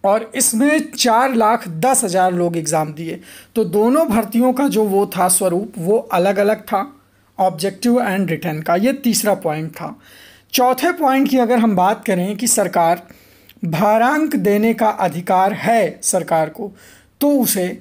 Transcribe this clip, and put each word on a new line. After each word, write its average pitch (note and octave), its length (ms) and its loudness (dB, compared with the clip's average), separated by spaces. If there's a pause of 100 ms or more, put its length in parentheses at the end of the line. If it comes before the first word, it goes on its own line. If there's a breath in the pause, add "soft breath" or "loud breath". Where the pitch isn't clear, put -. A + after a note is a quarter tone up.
और G#3+ 300 0
इसमें D4 560 0
चार B3 440 2
लाख A3+ 340 2
दस F3 360 2
हज़ार F#3 280 2
लोग F3 240 0
एग्जाम D#3 360 -2
दिए। E3 280 -12 (340 loud breath)
तो A3+ 120 0
दोनों A#3 420 2
भर्तियों A#3 440 0
का C#4 160 0
जो A3 160 2
वो G3 240 2
था F#3 200 0
स्वरूप, F#3 500 0
वो F#3+ 200 0 (140)
अलग F#3+ 260 2
अलग G#3 240 0
था, G3 200 -2 (560 soft breath)
ऑब्जेक्टिव F#3+ 600 0
and F#3+ 300 -2
रिटन D#3 320 -4
का। E3+ 140 0
ये A3+ 180 2
तीसरा G#3+ 420 0
पॉइंट D#3 360 -6
था। D#3 220 -12 (580 loud breath)
चौथे B3+ 420 0
पॉइंट C#4 360 0
की C4 80 2
अगर A#3+ 200 2
हम A3 180 2
बात F#3+ 280 0
करें F#3+ 320 -2
कि A#3+ 120 -6
सरकार F3 580 0 (600 loud breath)
भारांक A3+ 720 2
देने G#3 380 2
का A3 140 0
अधिकार F#3 680 0
है F#3 480 0
सरकार D#3+ 460 0
को, G3 220 -12 (500 loud breath)
तो C#4+ 120 4
उसे G3+ 360 0 (120)